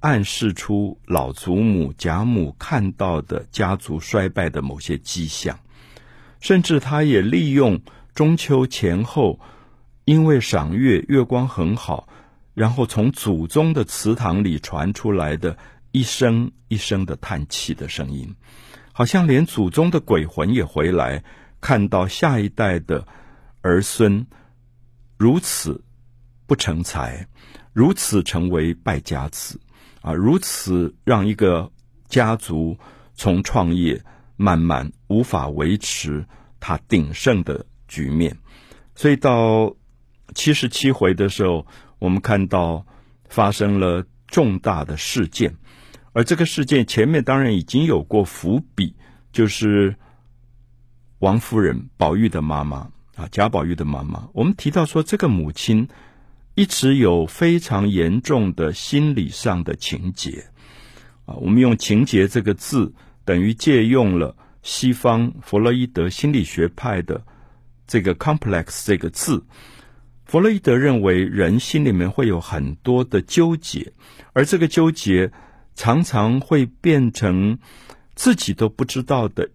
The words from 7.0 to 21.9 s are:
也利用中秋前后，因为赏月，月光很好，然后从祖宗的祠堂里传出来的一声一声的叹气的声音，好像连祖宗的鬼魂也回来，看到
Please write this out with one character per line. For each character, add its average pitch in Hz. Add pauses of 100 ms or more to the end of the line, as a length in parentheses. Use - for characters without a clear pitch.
也 131
利 147
用 127 (340)
中 156
秋 131
前 98
后， 117 (640)
因 156
为 151
赏 85
月， 117
月 139
光 123
很 92
好， - (460)
然 110
后 123
从 110
祖 85
宗 156
的 143
祠 -
堂 104
里 82
传 82
出 110
来 80
的 85 (360)
一 131
声 117 (180)
一 110
声 95
的 85
叹 73
气 -
的 73
声 69
音， 69 (580)
好 123
像 180
连 143
祖 107
宗 160
的 170
鬼 80
魂 80
也 120
回 78
来， 71 (380)
看 107
到 92